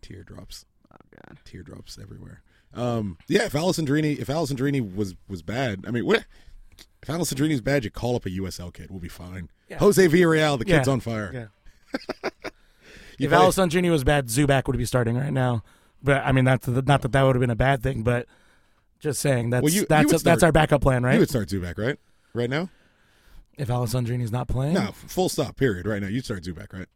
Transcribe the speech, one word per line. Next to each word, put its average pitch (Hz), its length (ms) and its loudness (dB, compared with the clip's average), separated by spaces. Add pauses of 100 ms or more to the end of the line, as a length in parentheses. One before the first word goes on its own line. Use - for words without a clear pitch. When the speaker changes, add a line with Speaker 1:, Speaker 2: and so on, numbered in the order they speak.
Speaker 1:
Teardrops. 95 600 -18 (280)
Speaker 2:
Oh, - 40 -20 (140)
God. - 340 -20
Speaker 1:
Teardrops - 560 -18
everywhere. - 420 -18 (320)
Um, 113 420 -2 (120)
yeah, 208 160 2
if 175 80 -6
Alessandrini, 151 640 0
if - 100 -6
Alessandrini 135 680 -2
was, 95 200 -4 (140)
was 95 140 -10
bad, 104 460 -6
I - 20 -8
mean, 117 140 -2
what? 214 200 2 (760)
If - 60 -18
Alessandrini's 147 540 -2
bad, 135 220 0
you 101 60 -6
call 120 260 -4
up 113 100 -6
a 98 40 -6
U 92 160 -6
S 87 140 -12
L 87 100 -12
kid. - 200 -18
We'll 92 100 -12
be 82 80 -12
fine. 90 400 -14 (200)
Speaker 3:
Yeah. 165 100 -14
Speaker 1:
Jose 185 300 6
Villarreal, 156 500 4
the 113 60 -2
kid's 156 220 2
Speaker 3:
Yeah. 135 60 2
Speaker 1:
on 127 80 0
fire. 107 320 -6
Speaker 3:
Yeah. - 1040 -12
Speaker 1:
<laughs> - 60 -20 (800)
You 135 80 -2
Speaker 3:
If 143 60 0
Speaker 1:
play 170 80 6
Speaker 3:
Alessandrini 180 500 4
was 151 140 2
bad, 143 220 2
Zubak 135 400 2
would 127 100 -2
be 123 80 -2
starting 117 320 0
right 139 160 -2
now. 127 300 0 (400)
But, 135 240 2
I 135 60 2
mean, 131 120 4
that's 127 220 2
the, 127 160 0
not 139 180 4
that 117 120 -4
that 135 100 4
would 135 120 6
have 123 60 2
been 127 80 2
a 117 80 0
bad 127 260 2
thing, 127 200 -4
but 120 240 -2 (720)
just 151 200 -4
saying, 123 280 0
that's, 123 160 0
Speaker 1:
Well, 151 80 4
you, 202 80 2
you 185 80 -2
Speaker 3:
that's, 156 240 6
Speaker 1:
would - 80 4
Speaker 3:
a, - 40 -12
that's 165 160 6
Speaker 1:
start, - 20 8
Speaker 3:
our 165 100 6
backup 151 300 4
plan, 127 200 2
right? 127 120 2
Speaker 1:
you 233 60 6
would 156 100 4
start 107 180 -2
Zubak, 87 300 -6
right? 120 200 -4 (360)
Right 120 160 -2
now? 160 180 -4 (880)
Speaker 3:
If 135 120 -6
Alessandrini's 120 640 -2
not 123 180 -6
playing? 139 260 0
Speaker 1:
No, 202 140 0
f-, - 80 -12
full - 340 -2
stop, - 260 -4
period. 98 300 0
Right 104 160 -2
now, 98 60 -6
you'd 123 180 -6
start 95 160 -8
Zubak, 87 320 -14
right? 95 220 -14